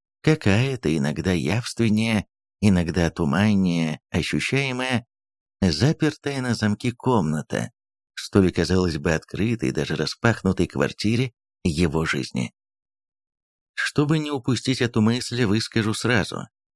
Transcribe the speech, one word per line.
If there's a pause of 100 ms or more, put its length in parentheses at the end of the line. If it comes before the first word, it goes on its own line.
(220)
какая-то
иногда
явственнее, (340)
иногда
туманнее, (100)
ощущаемая, (560)
запертая
на
замки
комната, (420)
в
столь,
казалось
бы,
открытой,
даже
распахнутой
квартире (320)
его
жизни. (1200)
Чтобы
не
упустить
эту
мысль,
выскажу
сразу. (300)